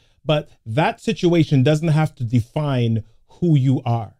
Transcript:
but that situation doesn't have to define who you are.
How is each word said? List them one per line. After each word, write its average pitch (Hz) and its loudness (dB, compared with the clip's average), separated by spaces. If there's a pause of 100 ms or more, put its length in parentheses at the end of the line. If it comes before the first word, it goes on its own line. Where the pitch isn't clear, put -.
(260)
but 151 -2 (160)
that 156 -2
situation 170 2
doesn't 151 0
have 151 0
to - -10
define 117 -2 (240)
who 170 0
you 131 0
are. 117 -6